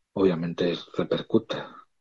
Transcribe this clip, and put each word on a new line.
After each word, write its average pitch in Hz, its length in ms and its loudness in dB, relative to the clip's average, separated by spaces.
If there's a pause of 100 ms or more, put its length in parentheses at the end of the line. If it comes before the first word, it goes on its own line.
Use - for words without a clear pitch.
(120)
obviamente 87 640 0 (200)
repercuta, - 800 0 (260)